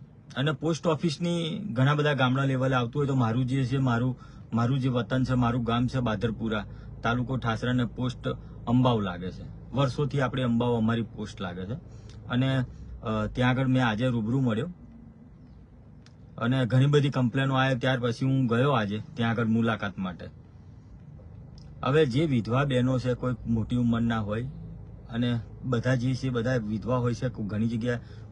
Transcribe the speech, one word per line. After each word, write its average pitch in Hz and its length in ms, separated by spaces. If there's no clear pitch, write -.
અને 139 160
પોસ્ટ 151 340
ઓફિસની 170 720
ઘણા 131 360
બધા 147 180
ગામડા 131 320
લેવલે 131 320
આવતું 120 240
હોય 143 60
તો 135 80
મારું 123 320
જે 135 180
છે, 127 140
મારું, 127 400
મારું 120 280
જે 131 80
વતન 123 360
છે, 127 100
મારું 123 300
ગામ 117 220
છે 131 140
બાદરપુરા, 107 640
તાલુકો 123 340
ઠાસરા 117 340
અને 123 140
પોસ્ટ 123 440
અંબાવ 120 340
લાગે 90 300
છે. - 420
વર્ષોથી 139 480
આપણે 127 220
અંબાવ 120 340
અમારી 113 260
પોસ્ટ - 380
લાગે 92 260
છે. 101 60
અને, 131 360
અ, 107 240
ત્યાં 127 240
આગળ 127 160
મેં 127 200
આજે 110 200
રૂબરૂ 120 340
મળ્યો 123 280
અને 127 280
ઘણી 131 200
બધી 143 240
કમ્પ્લેનો 135 440
આવે 131 200
ત્યાર 127 260
પછી 120 260
હું 131 200
ગયો 120 240
આજે 107 320
ત્યાં 117 160
આગળ 117 140
મુલાકાત 110 540
માટે. 92 280
હવે 147 220
જે 135 200
વિધવા 123 380
બહેનો 131 340
છે, 123 160
કોઈ 127 200
મોટી 117 300
ઉંમરના 117 440
હોય 110 280
અને 120 300
બધા 127 300
જે 131 200
છે, 131 140
બધા 123 280
વિધવા 110 400
હોય 120 180
છે, 127 140
ઘણી 107 400
જગ્યાએ 120 300